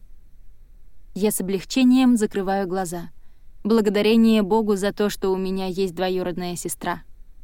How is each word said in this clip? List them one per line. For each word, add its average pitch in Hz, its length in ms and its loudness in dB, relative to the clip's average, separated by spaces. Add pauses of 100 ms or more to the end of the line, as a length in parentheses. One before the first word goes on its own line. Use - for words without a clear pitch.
(1120)
Я 196 180 0
с - 100 -4
облегчением 247 760 4
закрываю 196 500 0
глаза. 175 440 -6 (560)
Благодарение 214 760 4
Богу 208 360 2
за 196 160 -2
то, 208 160 0
что 190 240 -2
у 185 40 -2
меня 190 280 -4
есть 185 280 -2
двоюродная 180 600 -4
сестра. 170 480 -8 (400)